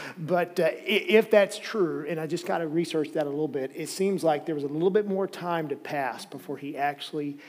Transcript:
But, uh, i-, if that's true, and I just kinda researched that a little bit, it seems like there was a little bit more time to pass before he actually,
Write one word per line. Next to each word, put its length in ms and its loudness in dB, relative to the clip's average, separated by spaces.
But, 420 0
uh, 40 4
i-, 440 0
if 220 6
that's 260 6
true, 500 0
and 140 -2
I 60 -2
just 180 -4
kinda 240 0
researched 460 0
that 120 0
a 40 -4
little 180 -2
bit, 260 -4
it 140 -6
seems 340 0
like 220 2
there 100 -2
was 100 -2
a 40 -2
little 220 2
bit 160 4
more 200 0
time 420 -4
to 80 -4
pass 500 -4
before 320 -10
he 180 -8
actually, 600 -4